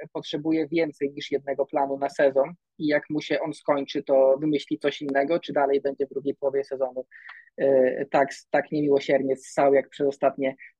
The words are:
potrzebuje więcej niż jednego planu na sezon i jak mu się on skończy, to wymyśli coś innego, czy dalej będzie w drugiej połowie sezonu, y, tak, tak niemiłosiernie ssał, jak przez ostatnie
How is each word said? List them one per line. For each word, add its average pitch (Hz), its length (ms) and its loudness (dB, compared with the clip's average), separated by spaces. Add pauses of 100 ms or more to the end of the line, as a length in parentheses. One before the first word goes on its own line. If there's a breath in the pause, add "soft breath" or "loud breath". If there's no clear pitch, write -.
(120)
potrzebuje 160 560 -4
więcej 151 440 -2
niż 143 180 -12
jednego 139 360 -2
planu 139 320 -2
na 139 100 -2
sezon 143 460 2 (240)
i 156 80 -4
jak 147 240 0
mu 151 100 -2
się 147 200 -2
on 156 140 -6
skończy, 143 480 -2
to 135 380 4
wymyśli 151 380 -2
coś 143 240 -4
innego, 143 380 0
czy - 120 -12
dalej 143 280 2
będzie 139 260 -2
w - 20 -18
drugiej 135 260 -6
połowie 139 300 -2
sezonu, 127 420 -6 (540 loud breath)
y, 135 500 2
tak, 139 180 2 (220)
tak - 220 -2
niemiłosiernie 139 640 2
ssał, 143 380 2
jak 135 140 2
przez - 180 -2
ostatnie 135 500 -2 (240 loud breath)